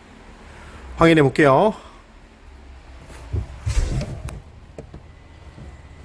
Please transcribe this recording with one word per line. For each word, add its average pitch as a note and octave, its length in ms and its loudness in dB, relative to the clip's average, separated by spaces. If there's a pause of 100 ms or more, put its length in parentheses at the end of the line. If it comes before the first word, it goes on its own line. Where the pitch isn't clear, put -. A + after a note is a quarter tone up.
(960)
확인해 E3 260 6
볼게요. D3 500 4 (4000)